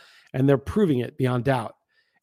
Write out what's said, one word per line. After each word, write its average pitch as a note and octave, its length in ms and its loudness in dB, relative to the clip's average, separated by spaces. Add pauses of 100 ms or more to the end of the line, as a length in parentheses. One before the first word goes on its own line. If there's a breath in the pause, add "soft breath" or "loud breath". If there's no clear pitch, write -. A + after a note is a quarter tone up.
(340 soft breath)
And C3+ 140 2
they're C#3 100 4
proving D#3+ 420 0
it - 180 -8
beyond B2 260 -2
doubt. B2+ 300 -4 (480)